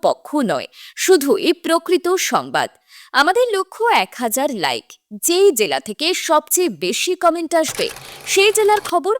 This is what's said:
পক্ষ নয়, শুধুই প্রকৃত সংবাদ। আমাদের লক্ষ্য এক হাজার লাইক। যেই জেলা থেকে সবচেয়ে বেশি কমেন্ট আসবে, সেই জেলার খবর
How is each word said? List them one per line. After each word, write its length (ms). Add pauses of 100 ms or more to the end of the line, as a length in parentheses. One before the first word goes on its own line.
পক্ষ 220 (220)
নয়, 180 (280)
শুধুই 520 (160)
প্রকৃত 420 (240)
সংবাদ। 400 (440)
আমাদের 320 (100)
লক্ষ্য 280 (180)
এক 120
হাজার 400
লাইক। 320 (400)
যেই 260
জেলা 280
থেকে 260 (220)
সবচেয়ে 520
বেশি 360
কমেন্ট 380
আসবে, 320 (400)
সেই 260
জেলার 280 (100)
খবর 300